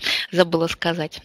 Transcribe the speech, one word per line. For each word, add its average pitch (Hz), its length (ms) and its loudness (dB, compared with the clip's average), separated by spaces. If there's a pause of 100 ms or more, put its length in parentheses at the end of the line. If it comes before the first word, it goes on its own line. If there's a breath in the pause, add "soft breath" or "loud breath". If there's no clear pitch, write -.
(120)
<laughs> - 200 -2
забыла 170 360 4
сказать. 165 580 -4